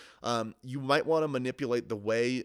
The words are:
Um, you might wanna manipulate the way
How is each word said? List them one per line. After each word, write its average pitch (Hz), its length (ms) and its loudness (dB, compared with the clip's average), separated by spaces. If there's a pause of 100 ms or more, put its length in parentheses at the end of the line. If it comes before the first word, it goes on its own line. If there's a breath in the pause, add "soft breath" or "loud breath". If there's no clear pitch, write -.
(220 loud breath)
Um, 113 400 -2
you 127 200 -8
might 139 240 2
wanna 156 240 2
manipulate 127 580 -2
the 113 80 -4
way 113 500 0